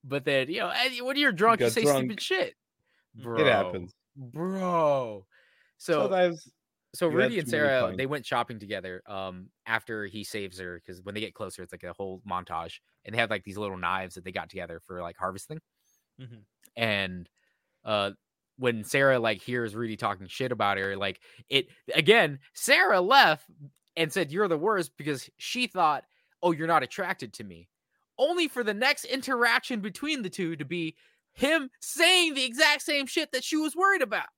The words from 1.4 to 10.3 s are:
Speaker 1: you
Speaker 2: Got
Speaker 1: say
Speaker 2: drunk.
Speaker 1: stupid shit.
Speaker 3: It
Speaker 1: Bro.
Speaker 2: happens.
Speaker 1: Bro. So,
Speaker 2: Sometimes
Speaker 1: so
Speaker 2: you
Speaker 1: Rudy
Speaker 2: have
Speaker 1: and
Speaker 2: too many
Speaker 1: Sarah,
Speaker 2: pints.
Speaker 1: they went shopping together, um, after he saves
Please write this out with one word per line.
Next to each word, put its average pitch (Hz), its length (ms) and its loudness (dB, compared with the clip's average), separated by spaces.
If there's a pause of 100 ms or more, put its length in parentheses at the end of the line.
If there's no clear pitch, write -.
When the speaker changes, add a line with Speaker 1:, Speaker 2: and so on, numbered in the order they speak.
Speaker 1:
you 120 80 4
Speaker 2:
Got 113 60 2
Speaker 1:
say 233 100 2
Speaker 2:
drunk. 143 220 6
Speaker 1:
stupid 113 160 -6
shit. 359 340 -2 (640)
Speaker 3:
It 110 60 -16
Speaker 1:
Bro. 117 220 0
Speaker 2:
happens. 92 480 2 (220)
Speaker 1:
Bro. 143 1080 -2 (520)
So, 156 260 0
Speaker 2:
Sometimes 180 480 2 (420)
Speaker 1:
so 175 160 0
Speaker 2:
you 156 60 0
Speaker 1:
Rudy 226 200 4
Speaker 2:
have 175 80 0
Speaker 1:
and - 80 -6
Speaker 2:
too 160 60 0
many 147 120 4
Speaker 1:
Sarah, 131 140 4
Speaker 2:
pints. 95 140 -2
Speaker 1:
they 131 80 -2
went 135 200 -6
shopping 120 340 -2
together, 95 460 -8
um, 95 440 -10 (160)
after 113 420 -4
he 104 160 -10
saves 95 360 -10